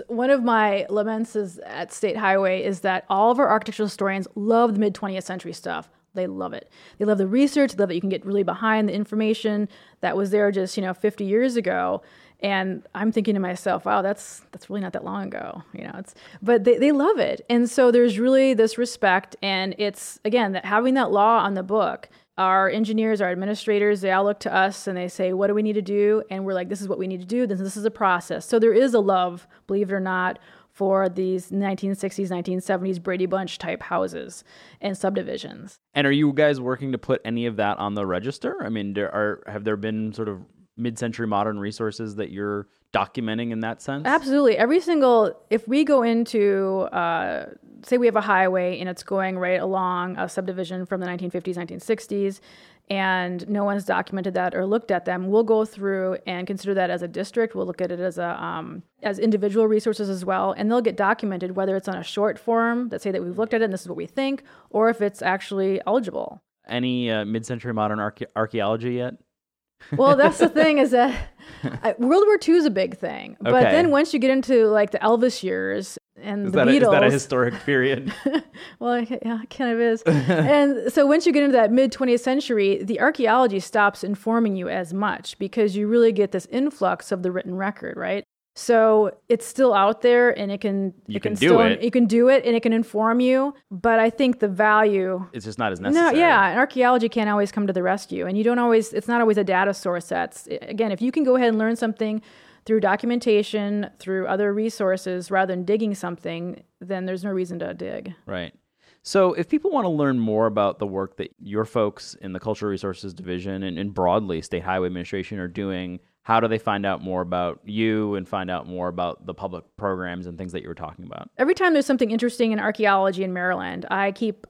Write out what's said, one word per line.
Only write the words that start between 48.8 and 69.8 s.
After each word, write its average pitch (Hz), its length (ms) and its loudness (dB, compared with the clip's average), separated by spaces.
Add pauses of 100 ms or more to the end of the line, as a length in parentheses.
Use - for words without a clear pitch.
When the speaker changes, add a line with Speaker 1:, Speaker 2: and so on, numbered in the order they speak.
Speaker 1:
it's 180 140 -10
going 190 380 -4
right 180 200 0
along 180 600 -2
a 180 100 -4
subdivision 185 560 -6
from 190 140 -6
the 180 80 -6
nineteen 180 240 -6
fifties, 180 260 -6
nineteen 175 220 -10
sixties, 202 640 -4 (500)
and 185 580 -2
no 202 140 -2
one's 202 220 -2
documented 185 500 -4
that 180 180 -2
or 185 140 -2
looked 226 240 -2
at 175 140 -2
them, 185 240 -4
we'll 214 140 4
go 220 220 2
through 196 640 -4
and 180 180 -6
consider 196 300 -4
that 180 160 0
as 175 100 -4
a 175 60 -8
district. 202 480 -4
We'll 190 100 -4
look 180 160 -8
at 175 100 -4
it 175 80 -6
as 180 200 -4
a, 170 220 -4
um, 170 420 -10 (180)
as 202 160 -4
individual 208 500 2
resources 214 420 0
as 185 140 -6
well, 190 320 0
and 208 140 -2
they'll 240 120 2
get 214 140 0
documented, 190 600 -2
whether 190 200 -2
it's 190 120 -6
on 185 100 -6
a 175 60 -10
short 208 340 -2
form 233 520 -2
that - 120 -8
say 208 80 -4
that 185 140 -4
we've 180 160 -8
looked 226 160 -2
at 220 60 2
it 226 40 2
and 196 80 -2
this 185 80 -6
is - 60 -18
what 170 100 -10
we 170 80 -8
think, 269 380 -4 (260)
or 220 200 4
if 226 120 -2
it's 202 220 -4
actually 190 640 -2
eligible. 208 520 -2 (280)
Speaker 2:
Any, 123 420 -2
uh, 107 160 0
mid-century 113 480 -6
modern 107 240 -2
arche-, 104 380 -6
archaeology 110 580 -2
yet? 123 220 -4 (800)